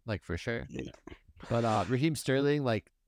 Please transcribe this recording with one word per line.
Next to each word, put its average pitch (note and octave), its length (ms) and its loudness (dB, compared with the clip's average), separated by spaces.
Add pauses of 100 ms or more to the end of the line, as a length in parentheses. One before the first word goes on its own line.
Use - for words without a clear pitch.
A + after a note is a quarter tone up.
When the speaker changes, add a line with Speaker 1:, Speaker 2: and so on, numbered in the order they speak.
Speaker 1:
like, G#2+ 180 -4
for E2+ 140 -4
sure. A#2+ 320 -6
Speaker 2:
Yeah. - 220 -8 (580)
Speaker 1:
But, A#2 160 2
uh, G#2+ 240 2
Raheem C#3 260 2
Sterling, C#3+ 480 2
like, A#2 280 0 (160)